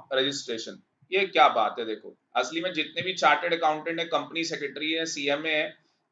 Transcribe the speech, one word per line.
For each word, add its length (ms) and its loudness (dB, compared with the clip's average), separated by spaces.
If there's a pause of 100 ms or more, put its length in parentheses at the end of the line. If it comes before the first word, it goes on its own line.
(200)
registration। 540 -4 (380)
ये 140 2
क्या 220 8
बात 320 2
है? 60 -4
देखो, 320 -8 (180)
असली 260 -2
में 120 -2
जितने 280 -4
भी 120 -2
chartered 400 4
अकाउंटेंट 460 0
है, 60 -2
कंपनी 380 -4
secretary 480 -4
है, 140 -2
सीएमए 440 -2
है, 280 -2 (340)